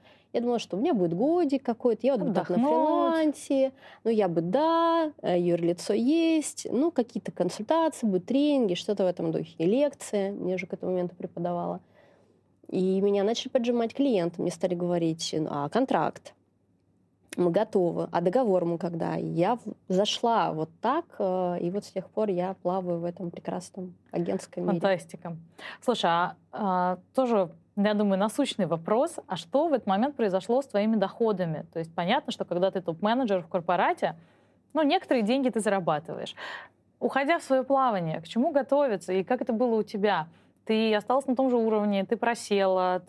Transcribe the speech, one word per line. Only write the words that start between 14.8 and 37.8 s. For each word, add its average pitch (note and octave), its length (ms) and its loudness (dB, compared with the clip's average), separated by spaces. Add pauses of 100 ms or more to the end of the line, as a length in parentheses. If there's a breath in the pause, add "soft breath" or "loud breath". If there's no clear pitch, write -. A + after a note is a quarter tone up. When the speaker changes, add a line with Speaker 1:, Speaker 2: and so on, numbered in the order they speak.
Speaker 1:
"Ну, D#3 140 -2
а D3 180 -4
контракт? G#3+ 640 0 (1040)
Мы F3 140 2
готовы. F3 600 0
А F3 100 0
договор F#3 440 2
мы E3+ 140 -2
когда?" E3+ 380 -4
И E3+ 80 -4
я E3+ 300 2
в-, - 180 -8 (140)
зашла G3 640 2
вот D#3 160 -4 (120)
так, D4 240 0 (140)
э, F#3 420 0
и F3 80 -2
вот G3+ 160 -6
с - 60 -20
тех F#3+ 180 -8
пор G#3+ 200 -2
я F#3 340 -2
плаваю F3+ 360 -2
в E3+ 60 -6
этом F3 260 -8
прекрасном F3+ 640 -10 (180)
агентском F3+ 520 -4
мире. F3+ 160 0
Speaker 2:
Фантастика. F3 580 -4 (440 loud breath)
Слушай, G#3 300 0
а, E3+ 240 2 (160)
а, F#3 460 0 (180)
тоже, A#3 340 2 (260)
я G#3 200 2
думаю, G3+ 240 2
насущный G#3+ 480 0
вопрос. G#3+ 480 0 (120)
А F#3 80 -6
что C#4+ 320 0
в D#4 60 0
этот B3+ 140 0
момент G#3+ 280 0
произошло G#3 460 0
с C#4 60 -6
твоими G#3+ 280 0
доходами? F#3 800 -2
То E3 60 -6
есть E3 160 -8
понятно, A3+ 360 0
что F#3+ 140 -6
когда F3 240 2
ты G3+ 120 -2
топ-менеджер G3+ 600 0
в E3 60 -12
корпорате, F#3 680 0 (580 soft breath)
ну, D#4 100 2
некоторые D4 400 2
деньги B3+ 260 2
ты A#3 100 -2
зарабатываешь. F3 760 -2 (640 loud breath)
Уходя C#4 400 0
в - 40 -14
свое C4 200 2
плавание, G#3 580 0